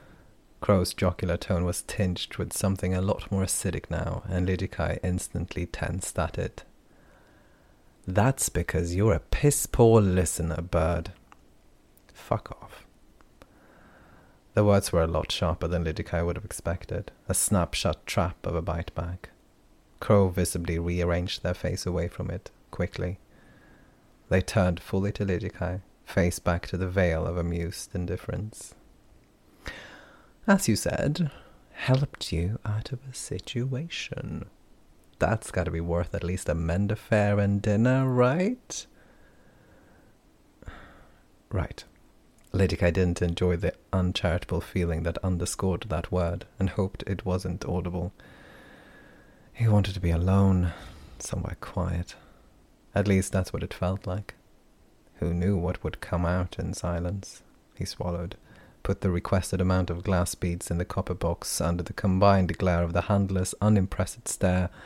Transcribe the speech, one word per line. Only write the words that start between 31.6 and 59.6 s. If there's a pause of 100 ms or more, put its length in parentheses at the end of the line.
helped
you
out
of (100)
a
situation. (720)
That's
gotta
be
worth
at
least
a
mend
a
fare
and
dinner,
right?" (2750)
Right. (680)
Lady
Kai
didn't
enjoy
the (180)
uncharitable
feeling
that
underscored
that
word, (120)
and
hoped
it
wasn't
audible. (1400)
He
wanted
to
be
alone, (460)
somewhere
quiet. (800)
At
least
that's
what
it
felt
like. (800)
Who
knew
what
would
come
out
in
silence? (320)
He
swallowed, (460)
put
the
requested